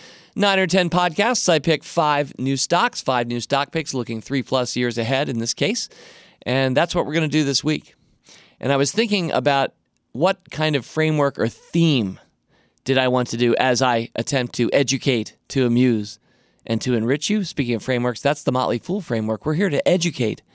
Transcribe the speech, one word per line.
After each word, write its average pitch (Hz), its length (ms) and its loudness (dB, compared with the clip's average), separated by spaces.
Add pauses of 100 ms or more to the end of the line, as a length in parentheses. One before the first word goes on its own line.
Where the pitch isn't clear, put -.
(360)
nine 196 240 2
or 185 80 0
ten 175 220 2
podcasts, 180 580 0
I 165 100 4
pick 151 240 0
five 147 560 0
new 135 180 0
stocks, 175 440 0
five 123 260 0
new 120 140 -4
stock 139 320 -2
picks 151 220 -6
looking 117 260 -4
three 135 240 -4
plus 127 320 -2
years 123 200 0
ahead 131 320 0
in 117 120 -4
this - 140 -4
case. 208 340 -2 (540)
And 131 340 0
that's 170 180 2
what 165 100 0
we're 143 100 -4
gonna 160 120 2
do 151 160 2
this 139 220 -2
week. 151 320 -4 (640)
And 135 120 0
I 139 40 4
was 139 160 2
thinking 202 400 0
about 135 420 0 (380)
what 180 400 -2
kind 156 240 -2
of 117 100 -4
framework 156 500 0
or 113 120 0
theme 135 720 0 (640)
did 131 120 0
I 131 120 2
want 123 220 2
to 131 60 -4
do 117 200 2
as 127 260 2
I 117 320 0
attempt 123 400 -4
to 117 180 0
educate, 131 640 0 (120)
to 131 180 2
amuse, 120 540 2 (440)
and 113 180 -2
to 127 120 0
enrich 117 340 0
you? 208 140 0
Speaking 120 320 -4
of 104 80 -4
frameworks, 123 380 -2
that's 147 240 -2
the 131 80 0
Motley 120 260 0
Fool 190 220 -4
framework. 110 440 -4
We're 156 100 0
here 185 140 0
to 143 200 0
educate, 160 540 0 (120)